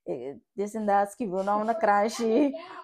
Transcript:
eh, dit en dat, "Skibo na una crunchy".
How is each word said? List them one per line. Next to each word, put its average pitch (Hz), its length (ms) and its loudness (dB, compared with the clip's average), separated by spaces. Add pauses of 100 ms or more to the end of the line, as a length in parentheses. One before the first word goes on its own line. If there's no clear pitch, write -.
eh, 131 320 -8 (180)
dit 208 220 -6
en 214 120 -4
dat, 202 240 2
"Skibo 190 320 -4
na 208 180 0
una 220 140 0
crunchy". 226 760 2 (320)